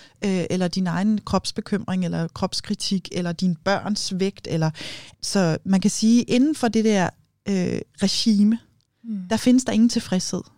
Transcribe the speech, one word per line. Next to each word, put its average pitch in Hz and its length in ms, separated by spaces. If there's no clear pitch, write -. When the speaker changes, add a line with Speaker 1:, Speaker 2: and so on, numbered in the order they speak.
Speaker 1:
øh, 190 260
eller 185 180
din 185 180
egen 196 380
kropsbekymring, 185 800
eller 165 240
kropskritik, - 840
eller 175 200
din 175 240
børns 196 600
vægt. 190 320
Eller, 160 200
så 170 420
man 190 160
kan 202 100
sige, 226 320
inden 277 320
for 247 140
det 220 160
der, 202 260
øh, 185 320
regime, 208 560
Speaker 2:
Mm. 220 140
Speaker 1:
der 220 60
findes 254 280
der 220 80
ingen 220 160
tilfredshed. - 520